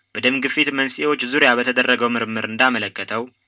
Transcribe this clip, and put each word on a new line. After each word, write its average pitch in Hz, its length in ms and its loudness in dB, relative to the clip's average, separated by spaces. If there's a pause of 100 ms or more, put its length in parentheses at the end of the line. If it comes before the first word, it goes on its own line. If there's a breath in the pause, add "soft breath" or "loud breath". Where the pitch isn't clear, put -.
(140 soft breath)
በደም 127 260 0
ግፊት 143 320 0
መንስኤዎች 139 520 0
ዙሪያ 135 280 4
በተደረገው 123 580 2
ምርምር 113 360 -4
እንዳመለከተው 110 760 -2 (260)